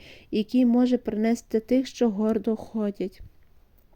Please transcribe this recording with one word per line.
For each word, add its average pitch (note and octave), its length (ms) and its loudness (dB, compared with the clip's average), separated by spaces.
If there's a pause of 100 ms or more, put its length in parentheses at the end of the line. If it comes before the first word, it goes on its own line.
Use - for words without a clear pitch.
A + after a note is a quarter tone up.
(320)
які B3 340 2
може B3 320 4
принести A3+ 640 -2
тих, B3+ 280 0
що A#3+ 220 0
гордо G#3+ 460 -2
ходять». G3+ 640 -8 (760)